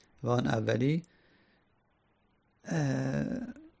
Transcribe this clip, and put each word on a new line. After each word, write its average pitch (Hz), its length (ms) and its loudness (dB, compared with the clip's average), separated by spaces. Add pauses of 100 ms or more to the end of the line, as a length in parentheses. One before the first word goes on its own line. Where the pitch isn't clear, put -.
(240)
و 120 60 0
آن - 180 2
اولی، 123 560 2 (1600)
اه، 135 640 0 (540)